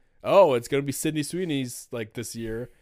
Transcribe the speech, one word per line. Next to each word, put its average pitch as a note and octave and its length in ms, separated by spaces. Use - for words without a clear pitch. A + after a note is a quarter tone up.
"Oh, D3+ 300
it's A#2+ 140
gonna C#3+ 140
be C#3 100
Sydney D#3 320
Sweeney's, D3 680
like, A2+ 240
this A#2 200
year." A#2 360